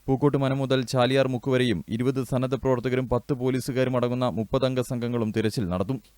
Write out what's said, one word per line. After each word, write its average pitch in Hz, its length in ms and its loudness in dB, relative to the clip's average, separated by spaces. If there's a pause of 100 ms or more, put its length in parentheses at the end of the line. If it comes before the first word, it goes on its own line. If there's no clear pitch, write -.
പൂക്കോട്ട് 135 320 2
മന 135 160 2
മുതൽ 135 280 0
ചാലിയാർ 131 460 2
മുക്ക് 131 220 -4
വരെയും 123 400 2
ഇരുപത് 123 340 0
സന്നദ്ധ 127 320 -2
പ്രവർത്തകരും 127 540 0
പത്ത് 123 240 0
പോലീസുകാരും 127 640 0
അടങ്ങുന്ന 123 320 0
മുപ്പത് 113 360 0
അംഗ 127 160 0
സംഘങ്ങളും 120 500 -2
തിരച്ചിൽ 107 360 0
നടത്തും. 95 340 -2 (160)